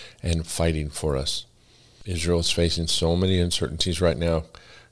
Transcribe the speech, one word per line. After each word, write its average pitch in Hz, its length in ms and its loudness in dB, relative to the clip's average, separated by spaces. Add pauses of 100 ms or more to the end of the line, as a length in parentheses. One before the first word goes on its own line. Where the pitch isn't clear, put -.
(220)
and 82 240 0
fighting 78 420 0
for 71 280 -2
us. - 280 -4 (600)
Israel 85 340 0
is 85 140 0
facing 82 340 0
so 85 300 2
many 92 240 2
uncertainties 85 600 -2
right 85 160 4
now. 82 280 0 (480)